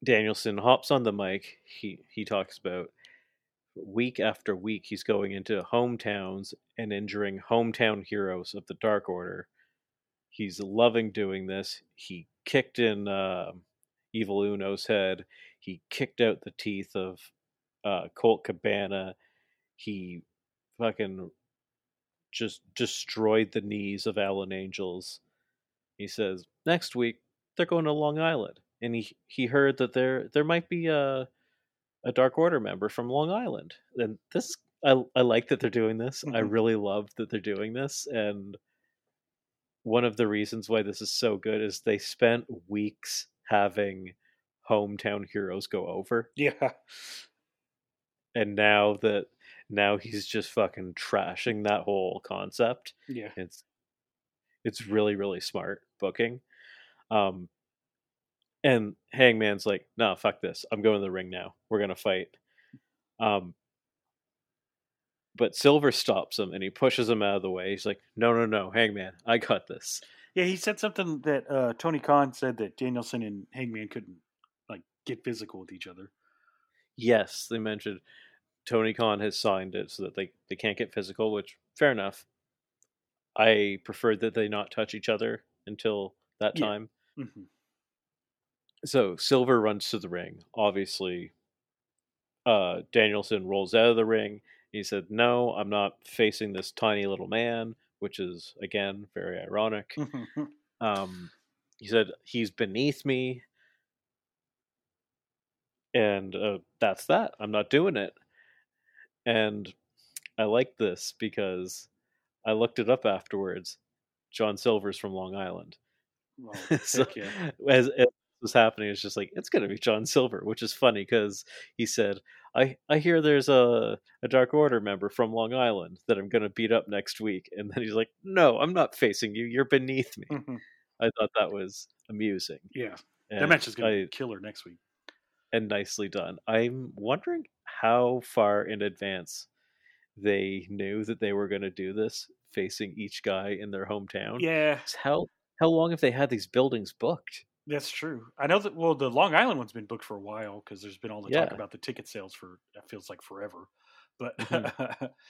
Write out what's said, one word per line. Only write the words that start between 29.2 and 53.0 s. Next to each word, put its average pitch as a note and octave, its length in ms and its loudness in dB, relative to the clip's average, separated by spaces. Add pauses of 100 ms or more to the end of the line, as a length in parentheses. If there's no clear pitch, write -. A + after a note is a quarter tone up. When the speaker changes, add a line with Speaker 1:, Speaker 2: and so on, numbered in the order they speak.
Speaker 1:
he B2+ 200 -2
heard C3+ 300 4
that B2+ 160 0
there, C3 400 0
there D3 100 4
might E3+ 260 0
be E3+ 180 -2
a, C#3 400 0 (800)
a B2 60 -2
Dark B2+ 260 4
Order D#3+ 220 4
member G2+ 300 -2
from A#2+ 200 -6
Long D3+ 220 0
Island. G#3+ 420 -6 (240)
And - 220 -2 (140)
this, - 220 -4 (300)
I, C3 160 8 (140)
I B2+ 60 6
like A#2 260 6
that C3 120 2
they're A#2+ 120 2
doing A2+ 260 2
this. B2 300 -6
I A2+ 140 0
Speaker 2:
Mm-hmm. G#2 80 0
Speaker 1:
really A2+ 260 4
love G#2 420 -2
that A2+ 140 -4
they're A2 80 -2
doing G#2 340 -4
this. C3+ 340 -6
And G#2 480 -4 (1300)
one A#2 220 2
of G#2+ 120 0
the A#2 100 2
reasons G#2 420 -4
why A2 140 4
this G2+ 180 -8
is G#2 100 -8
so G#2+ 260 0
good G#2+ 240 -4
is G2+ 200 -6
they G#2+ 160 0
spent A#2 480 2 (220)
weeks - 600 -6 (220)
having G2 640 0 (560)
hometown G2+ 600 -2
heroes G2 360 -6
go F#2 200 -4
over. F#2+ 480 -4
Speaker 2:
Yeah. C#3 360 0 (1600)
Speaker 1:
And G#2 200 0
now G#2 460 6
that, G2+ 240 2 (440)
now G2+ 280 2
he's G#2+ 300 -8
just - 240 -4
fucking F#2 420 -2
trashing G#2 720 -2
that G#2 140 2
whole F#2+ 420 -2
concept. G2 720 -2 (160)